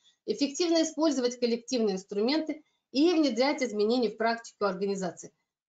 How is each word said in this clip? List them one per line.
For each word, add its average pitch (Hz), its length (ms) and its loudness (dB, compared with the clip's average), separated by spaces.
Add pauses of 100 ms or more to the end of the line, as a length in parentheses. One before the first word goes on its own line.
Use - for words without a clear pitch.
(260)
эффективно 330 560 0
использовать 269 580 0
коллективные 233 580 0
инструменты 285 640 -2 (280)
и 311 220 4
внедрять 285 480 2
изменения 214 480 0
в - 80 -8
практику 226 480 -2
организации. 185 680 -4 (380)